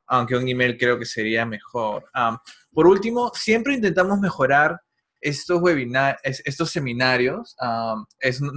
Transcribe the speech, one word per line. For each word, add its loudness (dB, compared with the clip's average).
aunque 0
un -2
email 0
creo 2
que -10
sería -2
mejor. -8
Am, 0
por 6
último, 4
siempre 0
intentamos 2
mejorar 2
estos -2
webina-, 0
es-, -4
estos -4
seminarios. -2
Am, -4
es -2
n-, -6